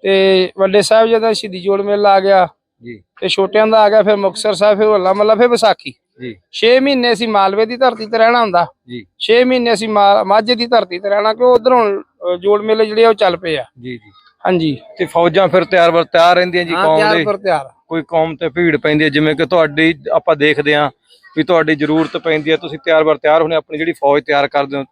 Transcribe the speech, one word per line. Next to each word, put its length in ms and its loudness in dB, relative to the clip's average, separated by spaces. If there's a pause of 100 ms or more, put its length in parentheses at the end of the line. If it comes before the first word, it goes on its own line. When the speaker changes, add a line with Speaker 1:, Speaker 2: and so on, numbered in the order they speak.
Speaker 1:
ਤੇ 560 2
ਵੱਡੇ 240 2
ਸਾਹਿਬਜ਼ਾਦਿਆਂ 480 2
ਦਾ 40 0
ਸ਼ਹੀਦੀ 260 -10
ਜੋੜ 220 -2
ਮੇਲਾ 320 2
ਆ 60 4
ਗਿਆ 280 2 (360)
Speaker 2:
ਜੀ। 200 -20 (180)
Speaker 1:
ਤੇ 60 -6
ਛੋਟਿਆਂ 400 0
ਦਾ 120 2
ਆ 100 4
ਗਿਆ, 140 2
ਫਿਰ 120 2
ਮੁਕਤਸਰ 380 -4
ਸਾਹਿਬ, 240 2
ਫਿਰ 100 2
ਹੋਲਾ 260 2
ਮਹੱਲਾ, 220 2
ਫਿਰ 120 2
ਵਿਸਾਖੀ। 460 0 (280)
Speaker 2:
ਜੀ। 140 -14 (160)
Speaker 1:
ਛੇ 280 2
ਮਹੀਨੇ 340 0
ਅਸੀਂ 140 -4
ਮਾਲਵੇ 380 0
ਦੀ 120 -10
ਧਰਤੀ 280 -2
ਤੇ 120 -6
ਰਹਿਣਾ 240 2
ਹੁੰਦਾ। 260 0 (220)
Speaker 2:
ਜੀ। 160 -14 (140)
Speaker 1:
ਛੇ 240 2
ਮਹੀਨੇ 300 0
ਅਸੀਂ 160 -4
ਮਾ-, 340 2
ਮਾਝੇ 320 0
ਦੀ 120 -8
ਧਰਤੀ 320 -2
ਤੇ 100 -6
ਰਹਿਣਾ, 240 0
ਕਿਉਂ 220 2
ਉਧਰੋਂ, 460 0
ਅ, 360 -8
ਜੋੜ 240 0
ਮੇਲੇ 240 0
ਜਿਹੜੇ 200 0
ਆ 40 6
ਉਹ 40 2
ਚੱਲ 240 0
ਪਏ 200 -6
ਆ। 80 -8 (140)
Speaker 2:
ਜੀ, 100 -16
ਜੀ। 220 -16 (340)
Speaker 1:
ਹਾਂਜੀ। 320 0 (200)
Speaker 2:
ਤੇ 80 -4
ਫੌਜਾਂ 420 0
ਫਿਰ 180 0
ਤਿਆਰ 260 2
ਬਰ 120 0
ਤਿਆਰ 320 2
ਰਹਿੰਦੀਆਂ 300 -2
ਜੀ 80 -6
Speaker 1:
ਹਾਂ, 120 -2
Speaker 2:
ਕੌਮ 120 2
Speaker 1:
ਤਿਆਰ 180 0
Speaker 2:
ਦੇ? 80 -2
Speaker 1:
ਬਰ 140 -4
ਤਿਆਰ। 320 -4 (180)
Speaker 2:
ਕੋਈ 200 -6
ਕੌਮ 280 -2
ਤੇ 140 -6
ਭੀੜ 280 0
ਪੈਂਦੀ 260 0
ਹੈ, 60 0
ਜਿਵੇਂ 260 -2
ਕਿ 100 -2
ਤੁਹਾਡੀ 500 -2 (180)
ਆਪਾਂ 220 0
ਦੇਖਦੇ 400 0
ਹਾਂ 140 0 (480)
ਵੀ 60 -2
ਤੁਹਾਡੀ 320 0
ਜ਼ਰੂਰਤ 420 -2
ਪੈਂਦੀ 340 -4
ਹੈ, 60 0
ਤੁਸੀਂ 280 -10
ਤਿਆਰ 180 2
ਬਰ 140 0
ਤਿਆਰ 240 2
ਹੁੰਦੇ, 140 -2
ਆਪਣੀ 220 -6
ਜਿਹੜੀ 140 -4
ਫੌਜ 320 0
ਤਿਆਰ 240 -2
ਕਰਦੇ 300 -4
ਹੋ 140 -8